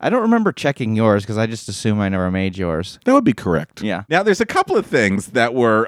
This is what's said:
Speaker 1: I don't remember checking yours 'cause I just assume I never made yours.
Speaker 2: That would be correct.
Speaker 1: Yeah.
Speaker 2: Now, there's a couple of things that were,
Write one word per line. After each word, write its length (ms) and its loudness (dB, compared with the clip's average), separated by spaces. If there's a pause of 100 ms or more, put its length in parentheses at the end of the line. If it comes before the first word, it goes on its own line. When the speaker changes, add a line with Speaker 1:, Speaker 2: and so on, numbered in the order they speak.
Speaker 1:
I 80 -2
don't 120 2
remember 320 2
checking 420 -2
yours 300 4
'cause 120 -6
I 100 0
just 220 -10
assume 300 -2
I 100 0
never 220 -2
made 260 -2
yours. 480 -4
Speaker 2:
That 80 2
would 120 4
be 80 4
correct. 480 -4
Speaker 1:
Yeah. 280 -6
Speaker 2:
Now, 140 0
there's 180 2
a 40 0
couple 320 -2
of 80 -2
things 420 0
that 260 0
were, 340 2